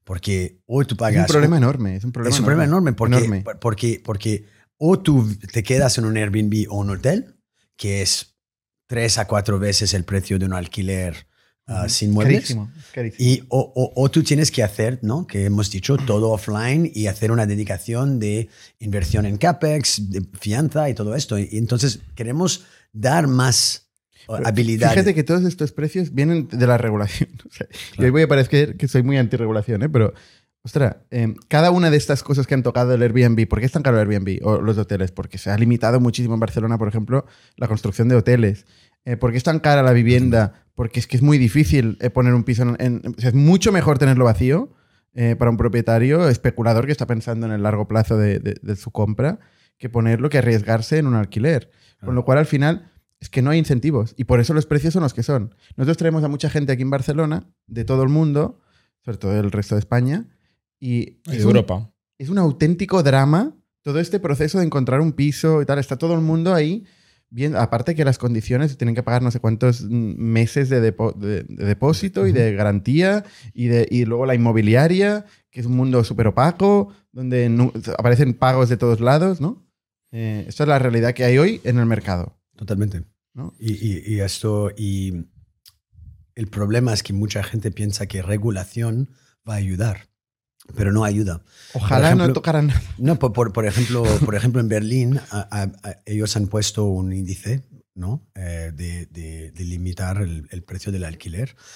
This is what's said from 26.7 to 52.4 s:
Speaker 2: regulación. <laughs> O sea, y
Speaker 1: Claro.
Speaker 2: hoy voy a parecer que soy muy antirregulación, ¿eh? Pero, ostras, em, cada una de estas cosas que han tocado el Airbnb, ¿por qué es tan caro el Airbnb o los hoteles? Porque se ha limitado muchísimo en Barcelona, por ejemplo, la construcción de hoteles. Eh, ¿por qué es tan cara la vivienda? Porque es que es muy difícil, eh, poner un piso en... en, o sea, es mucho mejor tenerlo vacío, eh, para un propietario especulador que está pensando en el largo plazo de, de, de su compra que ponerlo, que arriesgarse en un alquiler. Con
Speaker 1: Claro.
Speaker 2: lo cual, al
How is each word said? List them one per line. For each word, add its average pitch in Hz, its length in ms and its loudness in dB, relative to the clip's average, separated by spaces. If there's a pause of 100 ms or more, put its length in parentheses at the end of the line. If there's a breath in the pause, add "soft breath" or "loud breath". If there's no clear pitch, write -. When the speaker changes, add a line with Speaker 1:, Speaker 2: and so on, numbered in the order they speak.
Speaker 2:
regulación. 107 600 -2
<laughs> - 100 -20
O - 80 -20
sea, - 140 -10
y - 240 -18
Speaker 1:
Claro. - 120 0
Speaker 2:
hoy 127 40 4
voy 151 120 4
a 156 60 4
parecer 143 480 2
que 143 120 -2
soy 127 160 2
muy 139 120 2
antirregulación, 110 680 0
¿eh? 160 40 0
Pero, 117 240 2 (520 soft breath)
ostras, 123 320 0 (140)
em, 117 240 -2 (140)
cada 160 220 4
una 180 200 4
de 147 80 6
estas 139 260 -2
cosas 135 220 0
que - 80 -2
han 131 100 2
tocado 123 300 2
el 120 80 4
Airbnb, 117 440 4
¿por 101 140 -2
qué 120 60 0
es 131 60 0
tan 156 100 -2
caro 123 180 4
el 104 100 2
Airbnb 95 340 -2
o 104 180 2
los 107 160 0
hoteles? 95 340 -2
Porque - 260 -12
se - 120 -8
ha 101 80 0
limitado 117 420 2
muchísimo 120 340 0
en 110 60 -2
Barcelona, 113 380 -2
por 104 100 -2
ejemplo, 113 380 -2 (300 soft breath)
la 123 120 -4
construcción 110 400 0
de 127 80 4
hoteles. 113 480 2 (400 soft breath)
Eh, 123 140 -4
¿por 123 120 0
qué 117 60 -2
es 127 80 -2
tan 160 160 0
cara 143 220 4
la 127 100 6
vivienda? 120 720 4 (100)
Porque 120 240 -6
es 113 80 -4
que - 100 -2
es 120 60 2
muy 147 160 6
difícil, 127 600 2
eh, 123 100 0
poner 123 240 2
un 120 100 4
piso 120 180 0
en... 120 180 0
en, 120 360 -4
o - 40 -10
sea, 120 80 0
es 117 60 2
mucho 175 360 6
mejor 156 280 2
tenerlo 127 260 4
vacío, 127 480 2 (400 soft breath)
eh, 117 260 0
para 120 120 2
un 117 80 0
propietario 117 680 2
especulador 117 580 0
que 143 60 0
está 135 140 -4
pensando 113 400 -4
en 110 60 -4
el 104 100 -2
largo 104 240 0
plazo 110 300 0
de, 104 240 2
de, 101 200 -6
de 101 160 -6
su 113 140 -14
compra 110 480 -2 (400 soft breath)
que 127 120 -10
ponerlo, 113 400 2
que 143 80 2
arriesgarse 113 600 2
en 151 80 0
un 127 80 2
alquiler. 110 540 0
Con - 300 -20 (100)
Speaker 1:
Claro. 127 60 -2
Speaker 2:
lo 123 100 0
cual, 135 140 4
al 151 80 2